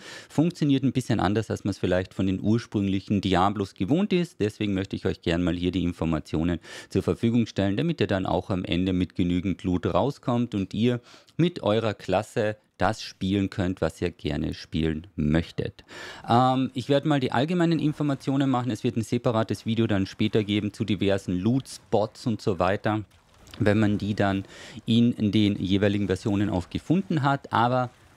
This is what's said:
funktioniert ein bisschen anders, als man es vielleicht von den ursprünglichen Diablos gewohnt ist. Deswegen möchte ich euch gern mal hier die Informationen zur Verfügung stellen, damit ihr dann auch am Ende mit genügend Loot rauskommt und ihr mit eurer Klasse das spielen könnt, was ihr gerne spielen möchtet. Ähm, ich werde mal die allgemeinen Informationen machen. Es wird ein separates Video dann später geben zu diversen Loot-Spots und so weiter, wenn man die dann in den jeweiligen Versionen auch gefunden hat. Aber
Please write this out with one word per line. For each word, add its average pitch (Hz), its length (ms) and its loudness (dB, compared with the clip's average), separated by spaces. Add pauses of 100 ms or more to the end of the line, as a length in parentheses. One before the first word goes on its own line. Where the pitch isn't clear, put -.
(280)
funktioniert 147 560 0
ein 127 80 2
bisschen 120 260 0
anders, 104 320 0
als 98 140 -4
man 98 60 0
es - 80 -6
vielleicht 92 340 0
von 95 140 -2
den 95 120 0
ursprünglichen 101 840 0
Diablos 98 500 2
gewohnt 156 400 0
ist. 175 280 -2
Deswegen 104 340 -2
möchte 95 200 -2
ich 98 120 -4
euch 90 160 -2
gern 85 200 2
mal 87 140 2
hier 87 140 -2
die 87 140 0
Informationen 82 760 -2 (320)
zur 95 120 0
Verfügung 113 440 0
stellen, 98 320 -2
damit 170 240 -2
ihr 101 40 2
dann 95 200 -2
auch 87 240 -2
am 90 120 -2
Ende 90 300 0
mit 90 220 0
genügend 90 500 -2
Loot 90 220 0
rauskommt 120 680 -2
und 98 200 -4
ihr 120 260 2 (380)
mit 175 240 0
eurer 107 320 0
Klasse 107 640 -2 (200)
das 98 220 0
spielen 98 480 0
könnt, 92 320 -2
was 90 220 -2
ihr 87 80 0
gerne 78 440 -4
spielen 80 600 -4
möchtet. - 680 -2 (440)
Ähm, 127 460 2
ich 123 140 -6
werde 139 180 2
mal 143 140 2
die 127 100 -2
allgemeinen 165 480 2
Informationen 143 720 0
machen. 123 220 0
Es 110 100 -6
wird 120 140 0
ein 113 80 0
separates 110 600 -2
Video 113 200 2
dann 98 200 0
später 110 360 0
geben 104 300 -2
zu - 120 -6
diversen 98 540 0
Loot-Spots 110 880 -2
und 110 160 -2
so 95 160 -2
weiter, 104 460 0 (560)
wenn 104 180 4
man 104 200 2
die 101 160 -2
dann 98 300 0 (400)
in 117 460 4
den 104 320 2
jeweiligen 101 460 2
Versionen 101 420 0
auch 90 200 -2
gefunden 160 520 0
hat. 139 300 -2
Aber 120 380 2 (260)